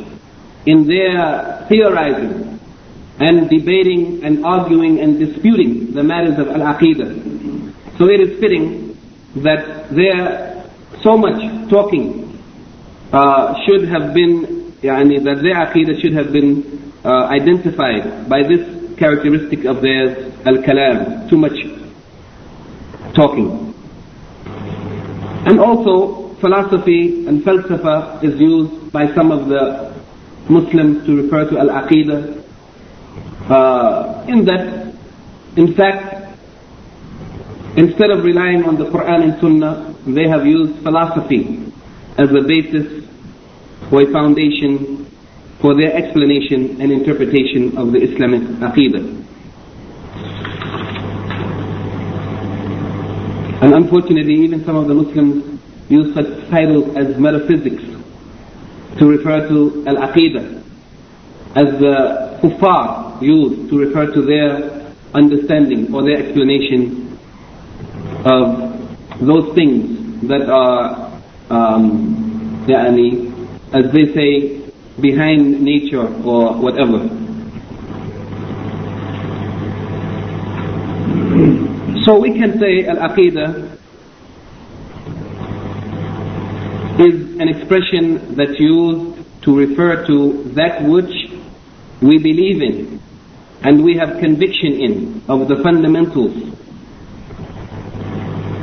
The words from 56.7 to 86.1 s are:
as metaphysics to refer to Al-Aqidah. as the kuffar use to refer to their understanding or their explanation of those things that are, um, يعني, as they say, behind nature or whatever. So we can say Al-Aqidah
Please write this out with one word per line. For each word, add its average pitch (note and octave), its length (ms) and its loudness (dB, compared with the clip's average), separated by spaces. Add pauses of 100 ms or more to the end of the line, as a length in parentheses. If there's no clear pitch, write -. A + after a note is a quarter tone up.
as C3+ 200 -2
metaphysics C#3+ 640 0 (1200)
to D3+ 80 8
refer D3+ 400 2
to D3 400 0
Al-Aqidah. C#3 680 0 (1000)
as C3+ 240 2
the C#3 640 0
kuffar C3+ 800 0
use C#3+ 480 2
to C#3+ 80 2
refer C#3+ 360 0
to D3 80 2
their D3 560 0 (360)
understanding C#3+ 800 2
or C3+ 100 -2
their C#3+ 220 2
explanation C3+ 920 0 (1080)
of B2+ 480 2 (480)
those D#3 340 4
things C3+ 720 0
that C#3 220 -2
are, B2+ 720 0 (280)
um, A2 1160 0
يعني, B2 640 2 (420)
as C3 200 2
they D3+ 200 4
say, C#3+ 580 -2 (300)
behind C#3+ 600 2
nature C#3 460 0 (160)
or A#2 340 2
whatever. A#2+ 500 0 (4000)
So G#3+ 140 8
we G#3+ 180 2
can A3 220 2
say F#3+ 280 2
Al-Aqidah D#3+ 920 0 (3250)